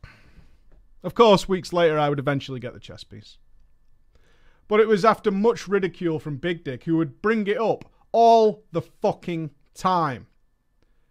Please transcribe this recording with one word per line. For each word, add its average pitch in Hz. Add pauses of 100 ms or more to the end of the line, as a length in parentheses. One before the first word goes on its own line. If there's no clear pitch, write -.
(1040)
Of 180
course, 214
weeks 190
later, 170
I 147
would 143
eventually 135
get 117
the 87
chess -
piece. - (1300)
But 208
it 220
was 208
after 214
much 202
ridicule 175
from 151
Big 170
Dick, 127
who 165
would 156
bring 214
it 208
up 208 (260)
all 226 (100)
the 165
fucking 170 (240)
time. 156 (840)